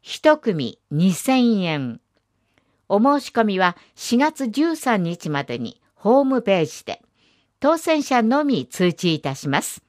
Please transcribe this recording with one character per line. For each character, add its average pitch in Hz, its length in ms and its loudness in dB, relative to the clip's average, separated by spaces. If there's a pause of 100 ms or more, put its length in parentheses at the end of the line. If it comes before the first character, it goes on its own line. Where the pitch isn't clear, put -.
一 - 380 2
組 156 400 -4 (100)
二 170 240 2
千 240 480 2
円。 139 400 -4 (920)
お 202 60 4
申 277 260 2
し - 60 -14
込 233 140 2
み 196 140 0
は 180 180 0 (180)
四 - 220 -2
月 277 320 0
十 311 260 0
三 220 280 0
日 170 260 -6
ま 143 160 -4
で 120 140 -8
に 113 220 -12 (140)
ホ 262 280 2
ー - 20 -
ム 262 160 0
ペ 190 220 2
ー - 20 2
ジ - 180 -16
で。 - 180 -12 (600)
当 311 160 2
選 311 260 0
者 247 180 0
の 262 220 2
み 214 220 -2
通 180 260 0
知 165 240 -2
い 147 60 -10
た 135 120 -4
し - 140 -10
ま 139 140 0
す。 - 280 -12